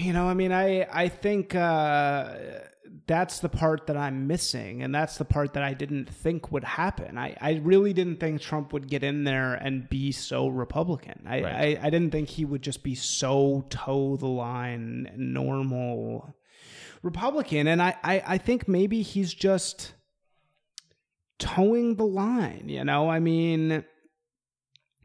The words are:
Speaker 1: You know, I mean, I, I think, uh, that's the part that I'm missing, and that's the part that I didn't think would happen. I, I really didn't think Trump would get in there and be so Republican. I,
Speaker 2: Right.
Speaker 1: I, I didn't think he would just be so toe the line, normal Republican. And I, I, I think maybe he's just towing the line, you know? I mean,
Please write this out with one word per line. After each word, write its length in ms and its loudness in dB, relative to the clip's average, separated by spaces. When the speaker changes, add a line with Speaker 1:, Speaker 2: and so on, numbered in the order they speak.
Speaker 1:
You 120 0
know, 160 2
I 60 2
mean, 180 2
I, 300 4
I 160 2
think, 460 0
uh, 800 2
that's 340 2
the 80 -2
part 380 0
that 100 -2
I'm 300 -2
missing, 560 -2
and 120 -2
that's 220 0
the 80 -2
part 300 0
that 80 -2
I 100 -2
didn't 380 -6
think 420 -4
would 120 -2
happen. 520 -4
I, 240 -8
I 120 2
really 320 6
didn't 260 0
think 220 -2
Trump 320 -4
would 120 -6
get 160 -4
in 220 0
there 300 2
and 340 -4
be 240 0
so 360 -2
Republican. 760 -4
I, 160 -2
Speaker 2:
Right. 360 0
Speaker 1:
I, 80 -2
I 40 2
didn't 200 2
think 180 -2
he 160 -4
would 160 -2
just 220 -8
be 120 -4
so 760 2
toe 460 -2
the 100 -4
line, 880 -4
normal 1160 -4
Republican. 640 0
And 160 6
I, 220 2
I, 220 2
I 120 2
think 300 0
maybe 320 4
he's 320 -2
just 640 0
towing 580 2
the 100 2
line, 600 -2
you 160 -6
know? 240 2
I 120 2
mean, 640 2